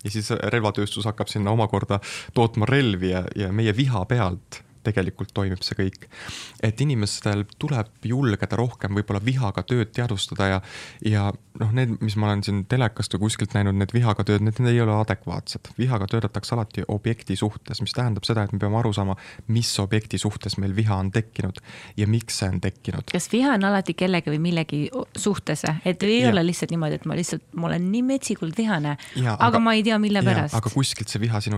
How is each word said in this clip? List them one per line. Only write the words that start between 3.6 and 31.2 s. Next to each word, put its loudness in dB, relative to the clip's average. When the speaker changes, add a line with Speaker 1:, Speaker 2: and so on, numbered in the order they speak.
Speaker 1:
viha 2
pealt -2
tegelikult -2
toimib -2
see -6
kõik. -2
Et 0
inimestel 0
tuleb -2
julgeda 0
rohkem -2
võib-olla 0
vihaga 0
tööd 0
teadvustada -2
ja, 2
ja 2
noh, 0
need, 2
mis 0
ma 2
olen 2
siin 0
telekast 0
või 0
kuskilt 0
näinud, 4
need 2
vihaga 4
tööd, 4
need, 0
need 4
ei 4
ole 4
adekvaatsed. -2
Vihaga 0
töötatakse -2
alati -2
objekti -2
suhtes, -4
mis -4
tähendab 0
seda, 2
et -4
me -2
peame 2
aru 2
saama, 0
mis 2
objekti 0
suhtes -4
meil -2
viha 2
on -2
tekkinud -2
ja 2
miks 0
see 0
on -2
tekkinud. -4
Speaker 2:
Kas -2
viha 4
on 2
alati 0
kellegi 0
või 0
millegi 0
o-, -6
suhtes, -2
et -2
ei 4
Speaker 1:
Jah. 4
Speaker 2:
ole 4
lihtsalt -2
niimoodi, -2
et -6
ma -2
lihtsalt, -4
ma -2
olen 0
nii 2
metsikult -2
vihane, 0
Speaker 1:
Jaa, 2
Speaker 2:
aga 2
Speaker 1:
aga 4
Speaker 2:
ma 4
ei 4
tea, 4
mille 2
Speaker 1:
jaa, 4
Speaker 2:
pärast. 2
Speaker 1:
aga -2
kuskilt 0
see -2